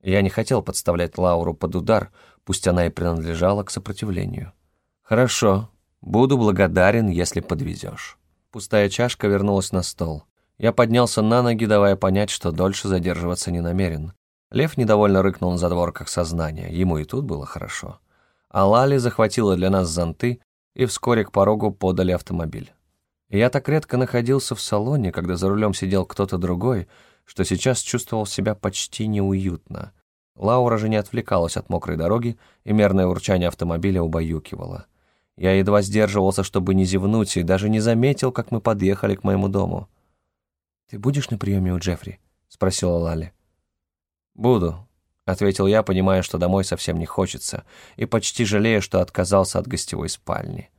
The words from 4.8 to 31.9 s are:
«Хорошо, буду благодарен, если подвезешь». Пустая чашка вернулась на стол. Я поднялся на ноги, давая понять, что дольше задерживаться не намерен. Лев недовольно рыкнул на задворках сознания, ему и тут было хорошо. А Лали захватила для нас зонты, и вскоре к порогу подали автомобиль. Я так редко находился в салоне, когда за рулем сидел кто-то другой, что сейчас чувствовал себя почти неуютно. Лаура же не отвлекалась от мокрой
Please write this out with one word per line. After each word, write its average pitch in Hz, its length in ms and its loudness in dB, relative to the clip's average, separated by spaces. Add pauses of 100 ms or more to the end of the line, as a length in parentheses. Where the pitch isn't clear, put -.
«Хорошо, 110 680 2 (320)
буду 127 360 4
благодарен, 101 720 4
если 87 320 -2
подвезешь». - 760 -8 (340)
Пустая 104 380 0
чашка 120 380 -2
вернулась 98 440 2
на 90 100 0
стол. 80 420 -6 (340)
Я 113 160 2
поднялся 117 480 2
на 117 200 4
ноги, 117 240 0
давая 101 300 4
понять, 98 340 0
что - 220 -4
дольше 95 360 -2
задерживаться 87 600 -2
не 87 120 -2
намерен. 85 520 -2 (380)
Лев 151 260 0
недовольно 104 440 4
рыкнул 92 300 0
на 90 60 -2
задворках 85 520 -2
сознания, 82 600 -4
ему 85 280 0
и 76 80 -4
тут 131 180 -6
было 73 220 -6
хорошо. - 540 -12 (520)
А 98 160 2
Лали 131 300 4
захватила 110 580 2
для 92 140 0
нас 95 180 2
зонты, 85 540 -4 (320)
и 127 120 0
вскоре 113 380 0
к - 80 -8
порогу 104 400 2
подали 92 400 0
автомобиль. 85 640 -6 (560)
Я 110 200 2
так 143 200 -2
редко 151 260 -2
находился 123 600 0
в - 60 -12
салоне, 107 520 0
когда 87 240 -4
за 95 100 0
рулем 104 260 0
сидел 95 320 0
кто-то - 320 -4
другой, 90 520 -2 (340)
что - 220 -4
сейчас 117 340 0
чувствовал 113 460 -4
себя 101 300 -4
почти - 520 -6
неуютно. 98 840 -4 (420)
Лаура 117 420 2
же 110 120 -2
не 110 80 2
отвлекалась 101 580 -2
от - 140 -8
мокрой 82 260 -4